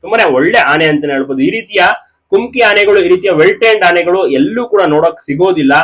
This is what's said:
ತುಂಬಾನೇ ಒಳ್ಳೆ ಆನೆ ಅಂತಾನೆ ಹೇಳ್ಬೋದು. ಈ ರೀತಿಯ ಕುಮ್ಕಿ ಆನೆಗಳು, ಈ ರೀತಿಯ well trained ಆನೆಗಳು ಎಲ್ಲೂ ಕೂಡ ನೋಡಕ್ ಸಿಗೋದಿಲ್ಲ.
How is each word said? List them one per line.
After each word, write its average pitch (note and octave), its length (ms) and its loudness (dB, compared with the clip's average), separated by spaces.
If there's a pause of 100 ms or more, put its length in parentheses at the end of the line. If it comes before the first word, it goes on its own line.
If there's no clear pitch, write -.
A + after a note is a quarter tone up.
ತುಂಬಾನೇ G#3+ 220 -2
ಒಳ್ಳೆ E3 360 0
ಆನೆ D3+ 260 0
ಅಂತಾನೆ D3 280 -2
ಹೇಳ್ಬೋದು. C3+ 260 -6
ಈ D#3 120 0
ರೀತಿಯ G#3 300 -4 (460)
ಕುಮ್ಕಿ A#3+ 320 -2
ಆನೆಗಳು, G#3 400 2
ಈ F3 80 0
ರೀತಿಯ F3+ 220 0
well E3+ 220 2
trained G#3+ 340 0
ಆನೆಗಳು F3 420 0
ಎಲ್ಲೂ G3+ 400 -2
ಕೂಡ G3+ 140 0
ನೋಡಕ್ D#3+ 400 0
ಸಿಗೋದಿಲ್ಲ. D3 520 0 (100)